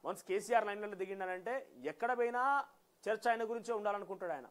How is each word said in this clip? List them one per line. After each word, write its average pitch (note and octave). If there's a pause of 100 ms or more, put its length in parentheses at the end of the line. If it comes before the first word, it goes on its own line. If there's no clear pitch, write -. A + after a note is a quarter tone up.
Once -
కేసీఆర్ G#3
లైన్లలో G#3
దిగిండానంటే F#3+ (120)
ఎక్కడ A#3
పోయినా B3 (440)
చర్చ A3
ఆయన A#3
గురించే A3+
ఉండాలనుకుంటాడు G3
ఆయన. C3+